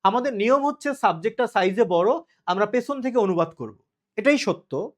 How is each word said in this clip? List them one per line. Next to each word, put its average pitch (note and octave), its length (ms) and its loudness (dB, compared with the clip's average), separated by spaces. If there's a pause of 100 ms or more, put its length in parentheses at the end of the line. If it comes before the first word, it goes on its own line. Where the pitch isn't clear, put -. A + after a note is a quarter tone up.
আমাদের B3 320 0
নিয়ম B3+ 320 2
হচ্ছে D4 280 -4
সাবজেক্টটা A3 520 -2
সাইজে F#3+ 380 0
বড়, F3+ 260 2 (360)
আমরা G3 200 0
পেছন B3 360 -4
থেকে B3 160 -2
অনুবাদ F3 320 0 (100)
করব, G#2+ 180 -12 (380)
এটাই C4+ 220 2
সত্য। - 600 -6